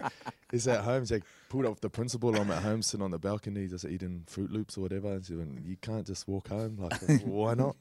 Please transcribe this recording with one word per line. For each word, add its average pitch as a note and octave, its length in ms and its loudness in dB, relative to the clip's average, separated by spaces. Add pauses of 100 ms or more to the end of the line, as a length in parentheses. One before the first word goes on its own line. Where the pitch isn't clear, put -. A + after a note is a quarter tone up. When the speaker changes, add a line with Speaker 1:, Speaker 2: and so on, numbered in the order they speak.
(500)
Speaker 1:
he's A#2+ 200 2
at A#2 160 4
home." B2 200 2
She, A2+ 100 0
like, G2+ 80 0 (260)
pulled B2+ 160 2
up G#2+ 160 -2
the G#2+ 80 -2
principal. A#2 480 0
I'm G2+ 120 4
at E2+ 140 2
home, G#2+ 180 2
sitting G2+ 220 -2
on F#2+ 80 0
the E2+ 80 -2
balcony, G2+ 480 -2
just F2+ 160 -6
eating F2 440 -4
Fruit G2 220 -4
Loops G#2 280 -4
or G2 40 -2
whatever. F#2+ 300 -2
And F#2+ 140 -4
she F2 100 -6
went, D2+ 300 -6
"You F#2 160 -6
can't A2 260 -4
just F#2+ 180 -8
walk G2 220 -2
home. A2 320 -4
Like, A2 420 4
Speaker 2:
<laughs> G#2 40 -6
Speaker 1:
why G#2+ 280 4
not?" C3 280 2